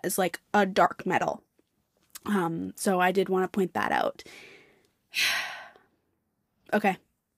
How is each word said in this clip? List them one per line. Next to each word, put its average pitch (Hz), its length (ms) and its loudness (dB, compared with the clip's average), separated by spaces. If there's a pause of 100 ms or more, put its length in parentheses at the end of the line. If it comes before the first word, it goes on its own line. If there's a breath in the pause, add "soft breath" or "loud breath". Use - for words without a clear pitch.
as, - 160 -2
like, 185 220 -2 (120)
a 208 140 4
dark 185 380 2
metal. 156 380 -2 (840)
Um, 185 500 -2
so 185 240 0
I 185 120 2
did 185 160 2
wanna 185 200 0
point 185 260 -2
that 104 180 0
out. - 300 -2 (920 soft breath)
<sighs> - 100 -2 (1500 loud breath)
Okay. 202 240 2 (420)